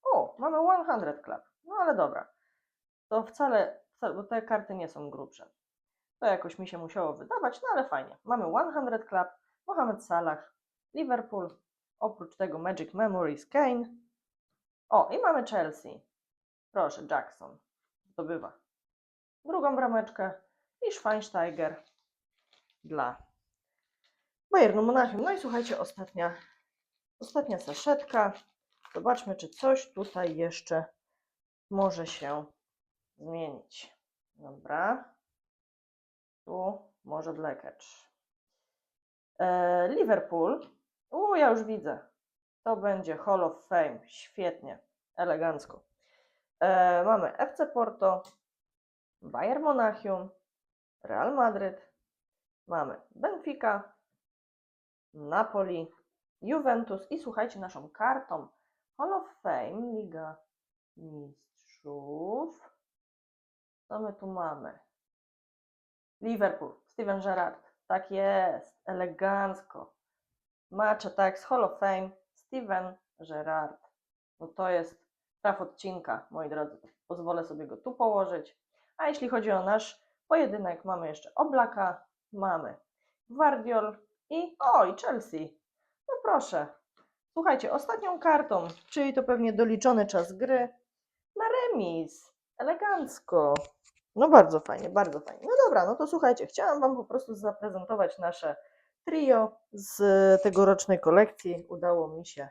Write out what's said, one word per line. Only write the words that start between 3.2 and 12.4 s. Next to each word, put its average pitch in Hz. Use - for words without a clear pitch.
wcale, 226
wcale, 196
bo 196
te 220
karty 214
nie 170
są 147
grubsze. -
To 240
jakoś 180
mi 185
się 175
musiało 165
wydawać, 294
no 523
ale 269
fajnie. 135
Mamy 220
One 269
Hundred 240
Club, 180
Mohamed 294
Salah, 165
Liverpool, 226
oprócz 196
tego 160